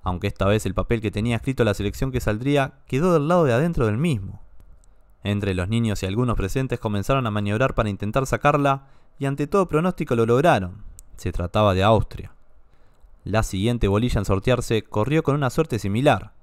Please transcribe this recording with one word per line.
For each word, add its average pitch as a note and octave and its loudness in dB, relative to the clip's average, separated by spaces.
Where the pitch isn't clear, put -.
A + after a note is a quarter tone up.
Aunque F2+ -4
esta F#2+ -2
vez G#2+ 2
el F#2 -4
papel G#2+ 0
que G#2 -2
tenía A#2 -2
escrito B2+ -2
la G#2 2
selección G#2 -4
que B2+ -2
saldría C3+ -2
quedó E3+ 2
del D3+ 2
lado F3 4
de B2+ 2
adentro C#3+ 2
del G#2+ 0
mismo. A#2 -4
Entre G2+ -2
los F2+ -2
niños A2+ 0
y F#2+ -4
algunos A2 -2
presentes B2 -2
comenzaron A2+ 0
a - -2
maniobrar G#2 0
para A2 0
intentar G#2 -2
sacarla C#3 0
y C#3 -4
ante C#3 -2
todo F#3 2
pronóstico D#3 0
lo A2+ 4
lograron. A#2 2
Se - -6
trataba G2 2
de F#2 2
Austria. - 2
La G#2+ 0
siguiente A2 0
bolilla A2+ 2
en G2+ 0
sortearse A2 0
corrió C3+ 0
con C#3+ 2
una C#3 0
suerte D3+ -2
similar. G#2+ 0